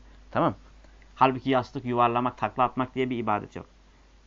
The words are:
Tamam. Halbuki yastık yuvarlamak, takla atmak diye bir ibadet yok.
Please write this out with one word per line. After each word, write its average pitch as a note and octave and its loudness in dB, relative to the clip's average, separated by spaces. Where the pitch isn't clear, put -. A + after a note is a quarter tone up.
Tamam. C#3+ 0
Halbuki C3 2
yastık B2+ -2
yuvarlamak, A#2+ 0
takla A2+ -2
atmak B2+ -2
diye B2+ -2
bir A#2+ -4
ibadet G#2 -2
yok. - -12